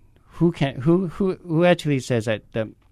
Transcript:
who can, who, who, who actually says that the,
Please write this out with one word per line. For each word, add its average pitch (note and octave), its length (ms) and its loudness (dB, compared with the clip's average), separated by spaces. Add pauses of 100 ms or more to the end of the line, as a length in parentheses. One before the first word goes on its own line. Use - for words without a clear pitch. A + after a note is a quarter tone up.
(240)
who - 280 0
can, C3+ 280 -4
who, E3+ 280 2
who, F#3 260 -2 (120)
who E3+ 180 0
actually E3 340 2
says A#2+ 260 -2
that A2 280 -4
the, A2 200 -4 (200)